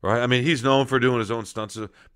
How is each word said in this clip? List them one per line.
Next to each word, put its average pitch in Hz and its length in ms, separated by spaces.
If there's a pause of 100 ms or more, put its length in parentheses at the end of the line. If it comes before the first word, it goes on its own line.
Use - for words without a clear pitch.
right? 107 200
I 123 60
mean, 123 160
he's 135 220
known 135 220
for 131 120
doing 123 220
his 104 100
own 113 140
stunts, 107 340 (380)